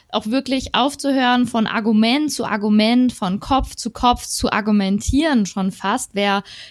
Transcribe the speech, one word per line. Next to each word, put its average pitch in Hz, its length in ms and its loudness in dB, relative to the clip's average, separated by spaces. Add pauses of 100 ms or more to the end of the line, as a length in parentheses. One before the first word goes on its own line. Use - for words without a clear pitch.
(120)
auch 220 160 -4
wirklich 254 500 -2
aufzuhören, 247 720 0
von 220 180 0
Argument 226 680 2
zu - 120 -4
Argument, 220 680 2
von 190 280 -4
Kopf - 340 -2
zu - 160 -8
Kopf 240 340 0
zu - 280 -2
argumentieren 214 920 2
schon 190 280 -2
fast, 220 420 -4
wer 202 300 0 (260)